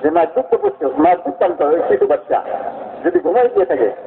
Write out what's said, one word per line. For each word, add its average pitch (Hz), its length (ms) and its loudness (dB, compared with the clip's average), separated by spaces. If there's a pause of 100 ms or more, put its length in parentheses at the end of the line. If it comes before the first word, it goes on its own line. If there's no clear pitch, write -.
যে 147 60 2
মা 165 160 2
দুধ 247 260 -2
তো - 60 2
পুষ্ট, - 240 -2 (160)
মা 180 180 4
দুধ - 180 -8
পান 185 200 0
করে, 147 140 0
ওই 165 220 2
শিশু - 180 2
বাচ্চা - 360 0 (640)
যদি 175 140 2
ঘুমাই 240 360 2
গিয়ে 190 100 4
থাকে 127 240 0 (180)